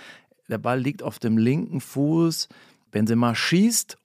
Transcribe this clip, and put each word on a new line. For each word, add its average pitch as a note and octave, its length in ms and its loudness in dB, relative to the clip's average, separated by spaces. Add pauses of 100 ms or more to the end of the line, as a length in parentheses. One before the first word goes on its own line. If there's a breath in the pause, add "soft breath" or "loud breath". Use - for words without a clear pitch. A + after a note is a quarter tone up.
(480 loud breath)
Der A2 100 -4
Ball B2 220 -2
liegt C#3 220 -4
auf B2+ 160 -8
dem A2+ 200 2
linken B2+ 420 0
Fuß. D#3+ 680 -2 (420 soft breath)
Benzema A2+ 440 2
schießt G#3 720 0